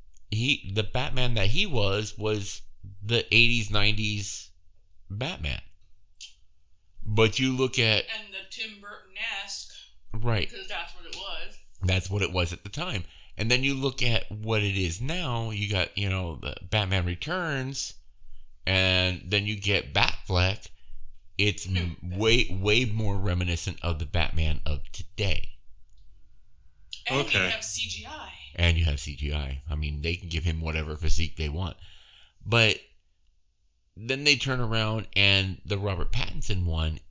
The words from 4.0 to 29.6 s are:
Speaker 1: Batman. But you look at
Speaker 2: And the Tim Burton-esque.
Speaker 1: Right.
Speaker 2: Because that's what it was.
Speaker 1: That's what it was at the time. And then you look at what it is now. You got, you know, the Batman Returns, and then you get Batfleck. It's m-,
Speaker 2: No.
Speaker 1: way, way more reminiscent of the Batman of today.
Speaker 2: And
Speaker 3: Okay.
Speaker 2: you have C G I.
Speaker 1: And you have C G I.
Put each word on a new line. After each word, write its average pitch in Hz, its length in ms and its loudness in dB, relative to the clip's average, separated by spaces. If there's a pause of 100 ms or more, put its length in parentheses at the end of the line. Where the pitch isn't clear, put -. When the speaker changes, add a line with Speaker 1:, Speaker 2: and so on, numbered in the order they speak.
Speaker 1:
Batman. 101 500 -6 (1400)
But 107 340 4
you 131 140 2
look 127 260 0
at 110 260 4
Speaker 2:
And - 280 -10
the - 160 -16
Tim 220 320 -12
Burton-esque. 202 920 -12 (400)
Speaker 1:
Right. 110 360 2
Speaker 2:
Because - 180 -12
that's 175 280 -10
what - 100 -12
it - 100 -12
was. - 420 -8 (260)
Speaker 1:
That's 92 260 0
what 98 120 -2
it 90 100 0
was 90 220 0
at - 100 -12
the 101 60 -12
time. 151 340 -6 (340)
And 120 140 0
then 127 120 2
you 139 120 0
look 135 280 -2
at 117 280 2
what 107 320 0
it 98 140 0
is 90 220 -2
now. 127 520 -2
You 104 200 -4
got, 92 260 0
you 101 120 -2
know, 90 320 -4
the - 140 -6 (140)
Batman 98 360 0
Returns, 139 880 -4 (720)
and 92 640 2
then 101 180 0
you 104 140 -4
get 98 340 -2
Batfleck. 95 720 2 (720)
It's 101 300 0
m-, 87 340 -2
Speaker 2:
No. 87 160 -6
Speaker 1:
way, 113 320 6
way 104 360 4
more 107 300 2
reminiscent 90 680 0
of 82 160 0
the 73 80 -4
Batman 80 580 4
of 76 160 4 (100)
today. - 580 2 (1600)
Speaker 2:
And 135 160 -2
Speaker 3:
Okay. 101 240 0
Speaker 2:
you 90 60 0
have 95 120 -6
C - 240 -6
G - 200 -10
I. - 260 -14 (220)
Speaker 1:
And 85 200 4
you 82 100 2
have 73 140 -2
C 71 160 -10
G 71 180 -4
I. 69 360 -6